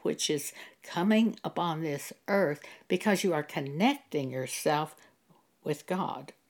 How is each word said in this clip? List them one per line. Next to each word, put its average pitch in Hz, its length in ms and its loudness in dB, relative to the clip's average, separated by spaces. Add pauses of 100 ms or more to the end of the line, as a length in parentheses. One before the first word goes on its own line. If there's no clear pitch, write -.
which - 260 -2
is 147 220 -2 (320)
coming 214 600 2
upon 165 380 -2
this 147 300 -4 (160)
earth, 185 340 2 (260)
because 185 360 2
you 180 100 2
are 151 80 2
connecting 151 880 0
yourself 147 680 -2 (680)
with 151 240 -4
God 180 460 -4 (160)